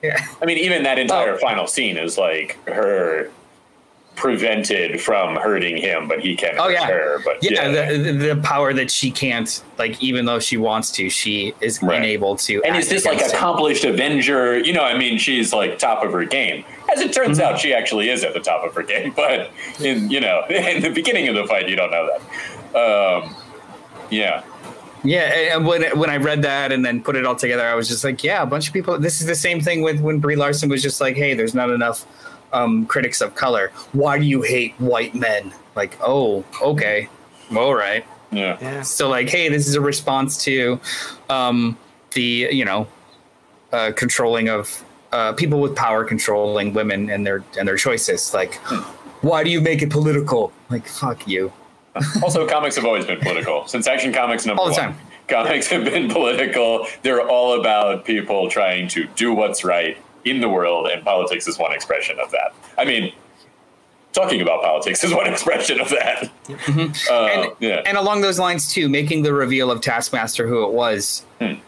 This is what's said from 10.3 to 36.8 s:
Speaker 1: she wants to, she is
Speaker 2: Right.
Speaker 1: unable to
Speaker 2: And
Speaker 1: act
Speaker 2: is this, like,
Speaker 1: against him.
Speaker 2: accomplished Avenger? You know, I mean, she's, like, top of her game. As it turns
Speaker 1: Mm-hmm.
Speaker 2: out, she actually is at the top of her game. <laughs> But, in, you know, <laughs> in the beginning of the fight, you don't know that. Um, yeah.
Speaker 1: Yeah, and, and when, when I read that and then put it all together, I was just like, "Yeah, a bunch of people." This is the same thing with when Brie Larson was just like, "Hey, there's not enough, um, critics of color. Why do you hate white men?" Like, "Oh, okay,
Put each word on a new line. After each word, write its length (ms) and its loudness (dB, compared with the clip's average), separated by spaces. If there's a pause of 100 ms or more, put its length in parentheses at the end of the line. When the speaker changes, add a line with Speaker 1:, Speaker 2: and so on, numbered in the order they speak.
Speaker 1:
she 160 -2
wants 360 0
to, 160 -4
she 520 -2
is 220 -2
Speaker 2:
Right. 160 2
Speaker 1:
unable 380 0
to 280 -2
Speaker 2:
And 100 2
Speaker 1:
act 100 0
Speaker 2:
is 40 -2
this, 160 0
like, 140 2
Speaker 1:
against 160 2
him. 40 0
Speaker 2:
accomplished 460 2
Avenger? 760 2
You 140 0
know, 100 2
I 160 2
mean, 200 2
she's, 340 2
like, 260 0
top 240 2
of 100 0
her 120 0
game. 400 -2 (280)
As 80 2
it 120 0
turns 260 2
Speaker 1:
Mm-hmm. 160 4
Speaker 2:
out, 60 -2
she 120 2
actually 380 2
is 140 0
at 100 -2
the 60 -2
top 240 0
of 100 -6
her 80 -4
game. 300 -2
<laughs> 40 -4
But, 340 0 (300)
in, 300 0
you 100 0
know, 260 2
<laughs> 40 -8
in 320 0
the 80 0
beginning 380 0
of 80 0
the 100 0
fight, 220 0
you 80 0
don't 160 0
know 160 0 (680)
that. 20 2 (460)
Um, 140 -14 (760)
yeah. 320 0 (640)
Speaker 1:
Yeah, 280 2
and, 260 2
and 80 2
when, 160 4 (140)
when 140 2
I 60 0
read 260 2
that 300 0
and 120 2
then 200 -2
put 100 0
it 100 0
all 120 0
together, 280 0
I 120 2
was 100 0
just 160 -4
like, 220 -2
"Yeah, 180 2
a 40 0
bunch 200 -2
of 80 -8
people." 240 0
This 220 0
is 80 -2
the 80 2
same 240 0
thing 200 0
with 200 2
when 180 0
Brie 160 0
Larson 340 0
was 140 0
just 180 -2
like, 160 0
"Hey, 180 0
there's 200 0
not 160 0
enough, 340 0 (480)
um, 340 2
critics 340 -2
of 160 -2
color. 340 0 (220)
Why 260 2
do 60 2
you 180 2
hate 360 0
white 360 0
men?" 380 -2 (240)
Like, 260 -4
"Oh, 400 2 (180)
okay, 480 0 (480)